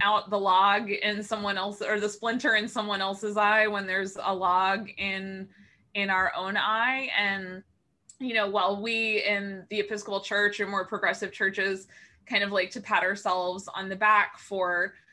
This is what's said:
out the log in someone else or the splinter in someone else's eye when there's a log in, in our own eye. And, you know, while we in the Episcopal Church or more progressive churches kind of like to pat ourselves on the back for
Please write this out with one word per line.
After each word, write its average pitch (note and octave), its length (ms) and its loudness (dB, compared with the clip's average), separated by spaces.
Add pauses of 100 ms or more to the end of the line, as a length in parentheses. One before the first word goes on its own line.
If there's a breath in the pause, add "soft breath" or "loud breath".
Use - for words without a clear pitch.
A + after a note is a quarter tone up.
out G3+ 280 2
the G3+ 80 2
log G3 520 4
in G3+ 320 -2
someone G3+ 340 -2
else G3 240 -4
or G#3 200 0
the G#3 80 0
splinter A#3 480 0
in G#3 100 0
someone G#3 340 -2
else's G3 360 -2
eye G#3+ 320 6
when G3+ 180 -2
there's F#3+ 340 -2
a F#3+ 140 0
log F#3+ 640 2
in, F#3+ 500 -6 (460 soft breath)
in G3+ 160 0
our F#3+ 240 2
own F#3+ 220 -4
eye. A#3 600 0
And, G3 460 -2 (560)
you B3+ 140 -4
know, G#3+ 160 2
while G3+ 320 2
we A3 440 0
in G3+ 440 -2
the G#3 120 -2
Episcopal G3+ 400 -4
Church G3+ 380 0
or G3+ 80 -2
more F#3+ 200 -2
progressive G3 460 -2
churches G3 540 -2 (380 loud breath)
kind G3+ 180 -2
of G3+ 80 -2
like F#3+ 200 0
to A#3+ 100 -12
pat G3 220 0
ourselves F#3 720 -2
on F#3+ 160 -8
the F#3+ 60 -8
back G#3+ 420 4
for F#3 560 0 (180 soft breath)